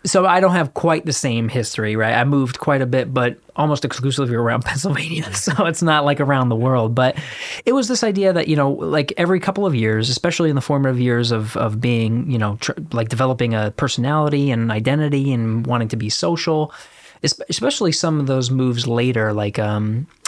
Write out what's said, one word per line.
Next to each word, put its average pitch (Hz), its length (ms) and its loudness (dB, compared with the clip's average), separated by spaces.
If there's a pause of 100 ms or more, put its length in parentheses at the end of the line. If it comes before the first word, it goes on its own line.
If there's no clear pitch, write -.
so 185 220 2
I 180 120 4
don't 185 140 4
have 165 220 0
quite 160 300 0
the 151 80 -2
same 117 360 -2
history, 110 480 -2
right? 110 180 2
I 120 100 4
moved 135 360 0
quite 139 200 2
a 127 60 0
bit, 127 260 -2
but 123 240 0 (200)
almost 147 280 0
exclusively 127 500 -2
around 117 280 0
<laughs> - 20 -6
Pennsylvania, 156 720 -4
so 165 320 0
it's 165 160 -2
not, 151 220 4
like, 143 160 2
around 131 300 2
the 113 60 2
world. 117 380 2
But 131 240 2 (480)
it 233 60 4
was 254 160 2
this 240 160 0
idea 196 280 2
that, 170 140 0
you 156 80 2
know, 139 160 2
like, - 460 -2
every 175 240 2
couple 196 260 -2
of 160 80 2
years, 110 340 2
especially 160 420 0
in 143 60 2
the 131 60 0
formative 135 380 0
years 120 320 2
of, 110 240 -4
of 110 240 -2
being, 117 500 0
you 120 80 0
know, 104 220 -2
tr-, - 120 -4 (200)
like, 117 160 -2
developing 123 460 0
a 107 180 0
personality 143 800 0
and 113 100 0
an 117 80 0
identity 139 640 0
and 113 340 0
wanting 117 220 0
to 120 80 -4
be 107 120 -4
social, 160 640 -2 (520)
es-, - 240 -2
especially 233 420 0
some 156 300 0
of 135 80 0
those 131 240 0
moves 127 340 0
later, 117 460 2
like, 104 260 -2
um, 107 480 -2 (220)